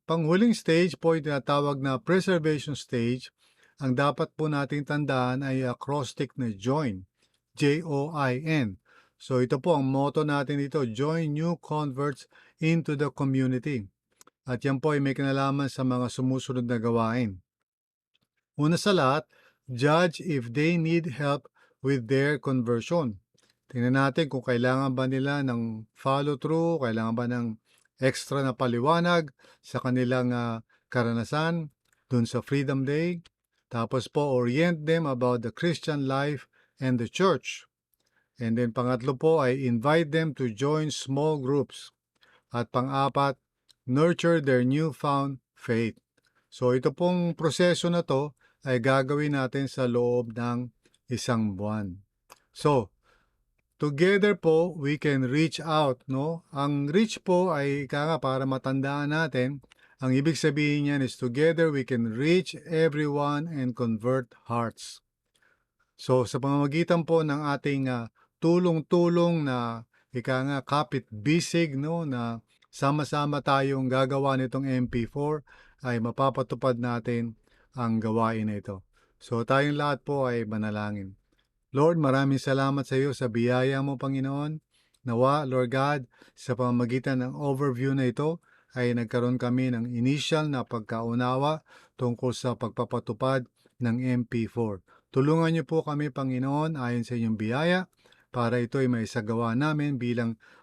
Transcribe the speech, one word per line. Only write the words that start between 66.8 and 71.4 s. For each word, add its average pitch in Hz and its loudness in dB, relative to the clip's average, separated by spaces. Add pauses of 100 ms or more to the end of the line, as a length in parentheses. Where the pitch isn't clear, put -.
po 165 4
ng 147 -2 (160)
ating, 139 -2
ah, 117 -4 (320)
tulong-tulong 170 4
na, 117 -4 (240)
ika 127 0
nga, 139 -2
kapit-bisig, 143 0